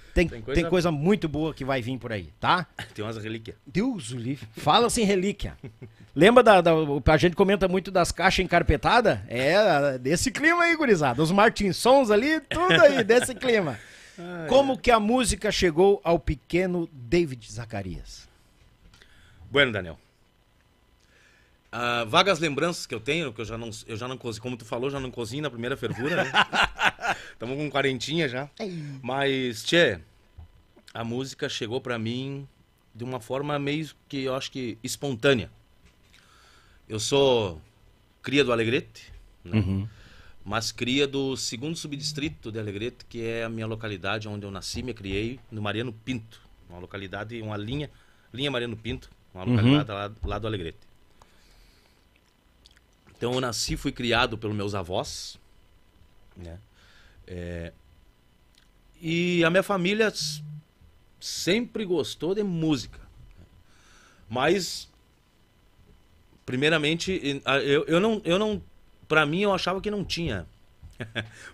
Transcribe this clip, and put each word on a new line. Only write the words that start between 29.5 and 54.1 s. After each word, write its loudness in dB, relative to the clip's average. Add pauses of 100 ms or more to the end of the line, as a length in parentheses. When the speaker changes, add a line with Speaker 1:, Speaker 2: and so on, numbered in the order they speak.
Speaker 2:
tchê, 4 (920)
a -8
música -6
chegou -6
pra -6
mim -6 (480)
de -12
uma -6
forma -4
meio -4 (220)
que, -6
eu -2
acho -6
que, -8
espontânea. 0 (1400)
Eu -6
sou 2 (600)
cria 2
do 0
Alegrete, -2 (320)
né? 2
Speaker 1:
Uhum. 0 (640)
Speaker 2:
Mas -4
cria 0
do -2
segundo -8
subdistrito -8
de -8
Alegrete, -8
que -10
é -6
a -6
minha -6
localidade, -6
onde -10
eu -10
nasci, -10
me -6
criei, -6 (100)
no -8
Mariano -4
Pinto. -10 (300)
Uma -16
localidade, -10
uma -8
linha, -8 (420)
linha -4
Mariano -4
Pinto, -10 (240)
uma -14
Speaker 1:
Uhum. 0
Speaker 2:
localidade 4
lá, -6 (120)
lá -2
do -6
Alegrete. -6 (2500)
Então -4
eu 0
nasci, -4
fui -4
criado 0